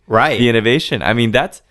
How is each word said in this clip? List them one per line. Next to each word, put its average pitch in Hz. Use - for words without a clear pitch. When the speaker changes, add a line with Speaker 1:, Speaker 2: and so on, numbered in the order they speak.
Speaker 1:
Right. 117
Speaker 2:
the 120
innovation, 113
I 90
mean, 117
that's, 135